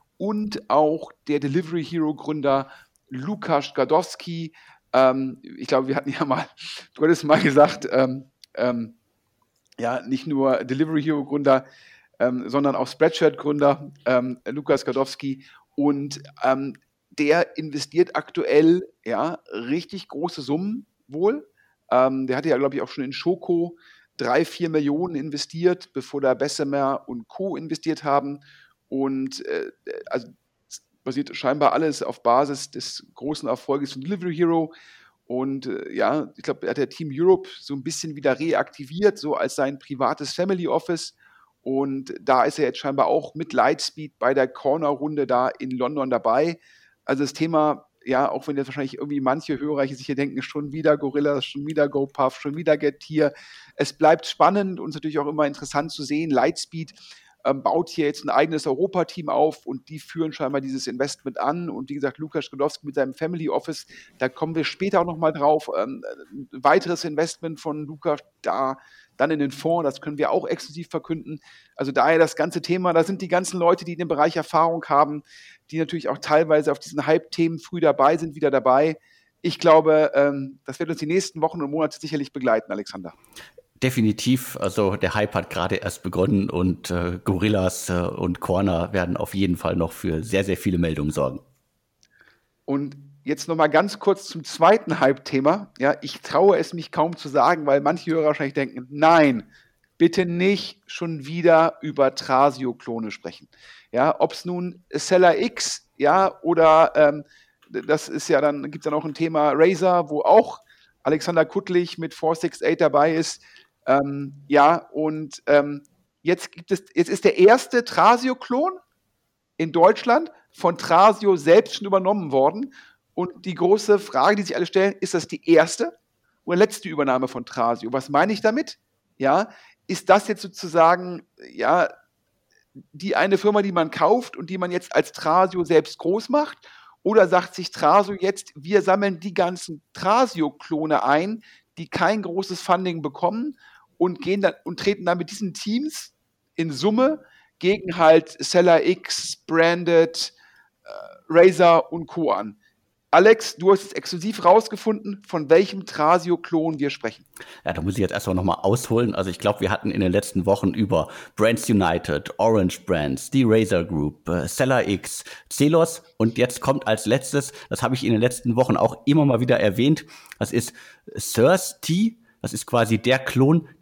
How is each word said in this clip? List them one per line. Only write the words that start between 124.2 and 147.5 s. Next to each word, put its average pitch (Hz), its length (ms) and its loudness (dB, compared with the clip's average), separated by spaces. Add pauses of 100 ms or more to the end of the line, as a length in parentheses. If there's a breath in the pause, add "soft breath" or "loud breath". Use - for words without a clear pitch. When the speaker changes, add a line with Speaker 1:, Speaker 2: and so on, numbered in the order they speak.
Speaker 1:
die 202 60 -2
sich 170 140 -6
alle 175 80 -2
stellen, 190 360 2
ist 190 120 -4
das 160 160 -2
die - 180 -12
erste 165 520 2 (460)
oder 175 120 -2
letzte 208 320 0
Übernahme 135 400 0
von 120 160 -10
Trasio? 117 480 -2
Was 127 160 -4
meine 156 240 2
ich 214 80 -6
damit? 233 380 -2 (400)
Ja, 151 320 0 (360 loud breath)
ist - 220 -4
das 202 200 4
jetzt 208 120 -6
sozusagen, 175 840 0 (260)
ja, 131 380 0 (800)
die 156 420 -10
eine 196 220 2
Firma, 208 240 2
die 202 100 -2
man 170 200 -2
kauft 220 480 0
und 165 100 -10
die 185 80 -8
man 180 140 -4
jetzt 180 240 -6
als - 180 0
Trasio 175 500 2
selbst 156 360 2
groß 196 320 -4
macht? 294 260 0 (460 loud breath)
Oder 202 260 6
sagt 175 260 0
sich 180 160 -10
Trasio 196 480 4
jetzt, 190 360 -4
„Wir 170 260 0
sammeln 190 400 2
die 180 140 -10
ganzen 175 480 -4 (100)
Trasio-Klone 160 1120 0
ein, 180 380 0 (340 soft breath)
die 170 120 -12
kein 202 340 0
großes 180 400 -8
Funding 180 400 0
bekommen 208 560 -4 (400 soft breath)
und 180 240 -2
gehen 196 180 -2
dann, 185 140 2 (100)
und 170 160 -10
treten 202 240 -2
dann 175 140 0
mit 170 120 -8
diesen 202 220 -8
Teams 254 600 -6 (400)
in 165 160 -4
Summe 214 500 2 (380 soft breath)